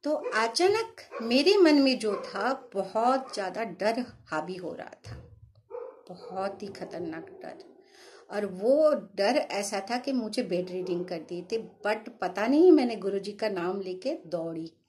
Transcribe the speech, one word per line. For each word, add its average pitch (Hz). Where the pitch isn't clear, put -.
तो 294
अचानक 440
मेरे 285
मन 320
में 262
जो 208
था, 214
बहुत 240
ज़्यादा 190
डर 220
हावी 160
हो 180
रहा -
था, -
बहुत 190
ही 202
खतरनाक 165
डर। -
और 208
वो 254
डर 220
ऐसा 202
था 247
कि 262
मुझे 226
बेड 180
रीडिंग 180
कर 175
दिए 175
थे, 202
but 220
पता 185
नहीं, 320
मैंने 247
गुरुजी 196
का 214
नाम 190
लेके 185
दौड़ी। 165